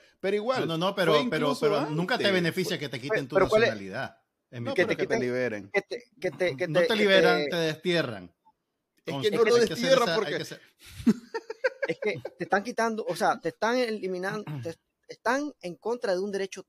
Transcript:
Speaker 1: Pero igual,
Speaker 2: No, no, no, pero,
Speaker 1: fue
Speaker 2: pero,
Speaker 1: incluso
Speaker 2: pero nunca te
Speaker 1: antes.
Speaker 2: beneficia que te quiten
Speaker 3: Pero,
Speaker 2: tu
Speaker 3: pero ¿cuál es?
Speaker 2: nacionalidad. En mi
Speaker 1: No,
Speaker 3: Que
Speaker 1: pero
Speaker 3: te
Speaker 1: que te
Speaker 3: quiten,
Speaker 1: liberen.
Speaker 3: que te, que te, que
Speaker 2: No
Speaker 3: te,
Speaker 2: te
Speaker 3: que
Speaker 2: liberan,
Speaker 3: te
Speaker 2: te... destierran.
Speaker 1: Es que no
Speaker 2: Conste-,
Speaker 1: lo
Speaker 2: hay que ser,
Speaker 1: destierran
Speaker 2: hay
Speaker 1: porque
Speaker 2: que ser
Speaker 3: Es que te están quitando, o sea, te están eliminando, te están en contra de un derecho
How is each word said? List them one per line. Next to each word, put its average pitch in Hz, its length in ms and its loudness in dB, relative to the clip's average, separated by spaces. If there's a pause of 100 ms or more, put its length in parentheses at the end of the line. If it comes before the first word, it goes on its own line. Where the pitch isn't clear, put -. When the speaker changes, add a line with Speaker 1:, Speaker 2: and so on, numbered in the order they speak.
(200)
Speaker 1:
Pero 196 160 0
igual, 220 320 -2
Speaker 2:
No, 165 100 -2
no, 175 120 0
no, 196 60 -4
pero, 170 180 4
Speaker 1:
fue 147 180 4
Speaker 2:
pero, 151 160 0
Speaker 1:
incluso 131 140 -2
Speaker 2:
pero 151 280 2
nunca 170 300 0
te - 60 2
Speaker 1:
antes. 202 80 4
Speaker 2:
beneficia 175 440 0
que 139 120 -8
te 135 120 -8
quiten 147 240 -2
Speaker 3:
Pero, - 20 -8
Speaker 2:
tu 131 100 -6
Speaker 3:
pero 185 120 6
¿cuál 214 140 6
es? 156 60 4
Speaker 2:
nacionalidad. 107 480 -8 (340)
En 120 100 -12
mi 120 80 -6
Speaker 1:
No, 277 60 -6
Speaker 3:
Que 185 100 2
Speaker 1:
pero 165 40 0
Speaker 3:
te 165 80 -2
Speaker 1:
que 185 100 -2
te 139 80 0
Speaker 3:
quiten, 127 40 0
Speaker 1:
liberen. 120 520 -4
Speaker 3:
que 202 100 0
te, - 220 -12 (180)
que 185 80 -2
te, 180 260 -2
que 175 120 -4
Speaker 2:
No 175 140 2
Speaker 3:
te, 170 40 4
Speaker 2:
te 196 80 0
Speaker 3:
que 214 60 2
Speaker 2:
liberan, 190 460 6
Speaker 3:
te 139 40 -4
Speaker 2:
te... 180 60 -4
destierran. 156 800 -2 (720)
Speaker 1:
Es - 100 -6
que 214 160 0
no 226 120 0
Speaker 2:
Conste-, 220 60 4
Speaker 1:
lo 240 60 6
Speaker 2:
hay 240 60 6
que 220 60 4
ser, - 20 -6
Speaker 1:
destierran 247 400 4
Speaker 2:
hay 165 60 0
Speaker 1:
porque 175 220 0
Speaker 2:
que 160 80 -6
ser - 160 -14 (1300)
Speaker 3:
Es 165 120 -6
que 180 220 -4 (160)
te 180 80 -8
están 196 180 2
quitando, 226 420 -2
o 170 100 -4
sea, 175 240 2
te 165 100 -4
están 226 280 0
eliminando, 202 680 -4 (160)
te 160 140 -10 (320)
están 277 440 -4 (100)
en 175 140 -8
contra 226 380 -4
de 180 60 0
un 202 120 -4
derecho 196 380 -6